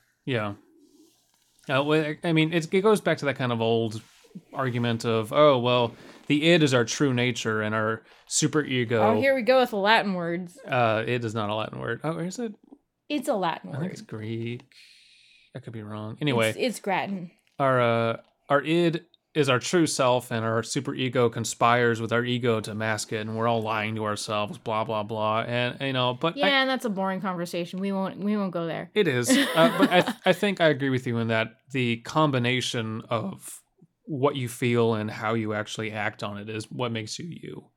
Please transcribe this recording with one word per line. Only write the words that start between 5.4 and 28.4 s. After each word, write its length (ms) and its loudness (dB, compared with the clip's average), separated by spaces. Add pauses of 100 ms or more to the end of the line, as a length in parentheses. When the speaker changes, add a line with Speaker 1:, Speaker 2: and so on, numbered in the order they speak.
Speaker 1:
well, 340 2 (340)
the 220 2
id 140 6
is 100 4
our 120 6
true 280 0
nature 480 0
and 140 -2
our 260 -2 (260)
super 360 0
ego." 400 0 (120)
Speaker 2:
Oh, 60 2
here 140 4
we 80 -2
go 160 4
with 100 2
the 80 -6
Latin 380 2
words. 420 -6 (100)
Speaker 1:
Uh, 380 2
id 180 -2
is 120 -4
not 140 -2
a 40 -2
Latin 260 -6
word. 240 -6
Oh, 140 -4
is 220 -8
it? 160 -8 (520)
Speaker 2:
It's 200 -4
a 80 0
Latin 340 -4
Speaker 1:
I 40 -10
think 100 -4
Speaker 2:
word. 80 -6
Speaker 1:
it's 100 -14
Greek. 640 -8 (920)
I 40 -10
could 140 -16
be 100 -12
wrong. 380 -10
Anyway. 280 2
Speaker 2:
It's, 100 -6
it's 200 -2
Gratin. 500 -4 (300)
Speaker 1:
Our, 220 4
uh, 360 2 (320)
our 140 4
id 400 2 (320)
is 120 2
our 120 4
true 260 2
self, 460 2
and 120 -2
our 200 0
super 320 -4
ego 340 2
conspires 720 2
with 100 -4
our 140 0
ego 360 0
to 120 -10
mask 400 -4
it, 80 -2
and 160 -6
we're 100 0
all 140 2
lying 340 -2
to 100 -4
ourselves, 520 -4
blah, 260 -4
blah, 200 -4
blah. 380 0
And, 400 -2
you 120 -2
know, 260 0
but 160 -2
I 40 -8
Speaker 2:
Yeah, 220 2
and 80 0
that's 160 -2
a 40 -2
boring 320 -4
conversation. 580 -6
We 120 -2
won't, 260 -4
we 180 -2
won't 160 -2